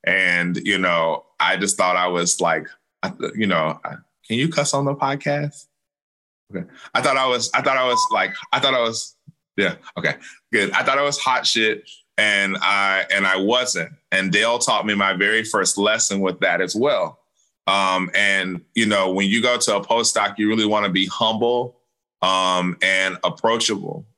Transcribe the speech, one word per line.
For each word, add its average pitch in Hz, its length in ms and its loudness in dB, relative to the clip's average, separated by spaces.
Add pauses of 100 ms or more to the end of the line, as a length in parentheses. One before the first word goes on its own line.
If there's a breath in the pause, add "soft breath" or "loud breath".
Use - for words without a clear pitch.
And, 90 540 2
you 98 200 -2
know, 85 480 0 (140)
I 82 180 0
just 98 200 -2
thought 90 200 2
I 90 100 2
was 87 340 0
like, 80 260 0 (680)
you 107 120 0
know, 80 360 0
can - 540 -10
you 147 120 0
cuss 147 240 -2
on 143 120 0
the 139 100 -2
podcast? 143 720 -4 (880)
Okay. 87 100 -8 (280 loud breath)
I 120 80 -2
thought 139 160 2
I 131 100 0
was, 120 260 -2
I 127 80 2
thought 135 160 2
I 127 80 2
was 123 140 2 (120)
like, 95 220 0 (180)
I 131 80 0
thought 135 140 2
I 123 80 2
was, 113 340 -4 (420)
yeah, 92 180 0 (220 loud breath)
okay, 78 180 -2 (360 loud breath)
good. 101 200 0
I 117 120 0
thought 135 140 2
I 143 60 2
was 143 160 -2
hot 127 260 -2
shit 110 420 0 (300 loud breath)
and 98 440 2
I, 98 500 2
and 98 160 2
I 95 100 2
wasn't. 98 540 -2 (200)
And 95 200 0
Dale 113 280 2
taught 107 260 0
me 107 80 -2
my 98 200 0
very 107 300 0
first 101 340 -2
lesson 104 440 0
with 92 200 -2
that 90 200 2
as 92 140 -4
well. 110 440 0 (480)
Um, 95 460 2
and, 95 480 0 (140)
you 113 100 2
know, 98 260 2
when 98 160 2
you 110 140 2
go 123 160 2
to 110 200 0
a 101 60 -2
postdoc, 110 540 0
you 107 100 2
really 110 180 2
wanna 104 240 2
be 95 180 2
humble, 117 720 -2 (420)
um, 92 600 2
and 95 420 2
approachable. 110 840 -2 (120)